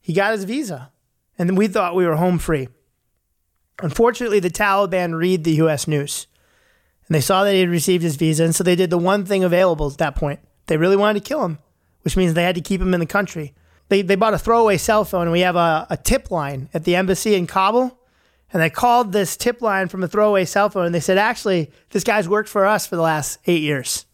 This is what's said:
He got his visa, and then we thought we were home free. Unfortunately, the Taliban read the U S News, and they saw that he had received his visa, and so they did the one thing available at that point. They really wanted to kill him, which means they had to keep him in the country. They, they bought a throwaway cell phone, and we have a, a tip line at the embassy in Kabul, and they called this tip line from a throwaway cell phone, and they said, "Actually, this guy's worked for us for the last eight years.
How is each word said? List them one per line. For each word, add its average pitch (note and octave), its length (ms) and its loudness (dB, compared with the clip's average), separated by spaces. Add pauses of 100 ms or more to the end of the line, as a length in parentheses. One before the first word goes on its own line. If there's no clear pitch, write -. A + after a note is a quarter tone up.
He F3+ 120 -6
got G3 200 0
his G3+ 120 -4
visa, F#3 480 -8 (440)
and F3 120 -2
then F#3 80 0
we G#3 100 2
thought F#3 300 -2
we F3+ 100 2
were D#3+ 80 0
home F3+ 240 2
free. C#3 300 -4 (1120)
Unfortunately, G#3+ 560 0
the F3+ 120 0
Taliban F#3 680 0
read F3+ 240 0
the D#3+ 120 0
U D#3+ 140 2
S D3+ 200 -2
News, D3 400 -4 (800)
and - 80 0
they D3 40 2
saw F#3+ 220 2
that G3+ 120 2
he F#3 60 4
had F3+ 100 2
received F3 340 0
his D#3+ 100 -2
visa, D#3+ 300 0
and E3 100 0
so - 80 -2
they F3+ 140 2
did F3+ 140 0
the F3+ 80 0
one F#3 260 0
thing F#3+ 180 0
available E3+ 480 2
at C#3+ 80 -16
that D3 160 -2
point. C#3+ 240 -4 (300)
They D#3 80 0
really F3+ 200 2
wanted G#3 280 0
to - 40 -14
kill C#4 160 -4
him, D#3+ 140 -6 (440)
which - 140 -2
means F3+ 180 2
they E3+ 100 0
had F3+ 100 0
to F3+ 60 -6
keep F#3 200 -4
him F#3 140 0
in F3 60 0
the E3 60 -2
country. E3+ 460 -4 (360)
They, G3+ 140 2
they F#3+ 120 2
bought G#3+ 180 2
a F#3 60 0
throwaway A3+ 380 4
cell G#3+ 280 2
phone, F3+ 180 -4
and E3+ 100 0
we F3 80 2
have F3+ 160 2
a, E3 340 0
a D#3+ 60 -4
tip - 340 -2
line C#3+ 420 -6
at D#3+ 120 -4
the F3 100 2
embassy F#3+ 400 2
in F3+ 140 0
Kabul, A3+ 500 0 (540)
and E3 100 2
they D#3+ 80 2
called A#3+ 400 2
this F#3+ 260 -2
tip A#3+ 240 -2
line F#3+ 280 -2
from F#3 160 -4
a E3+ 40 -6
throwaway G#3 360 2
cell G3+ 260 0
phone, F#3 160 -2
and E3+ 80 -2
they E3 60 0
said, F#3 180 2
"Actually, G3+ 540 -2 (180)
this G3 140 -2
guy's G#3 240 0
worked G#3 200 0
for G3 160 0
us G#3 220 0
for - 80 -8
the E3 80 -2
last D#3 440 -2
eight E3+ 160 2
years. D3 520 -4